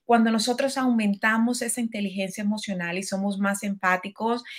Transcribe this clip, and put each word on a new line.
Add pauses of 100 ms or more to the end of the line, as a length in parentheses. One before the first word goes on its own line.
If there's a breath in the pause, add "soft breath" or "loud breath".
cuando
nosotros
aumentamos
esa
inteligencia
emocional
y
somos
más
empáticos (160 loud breath)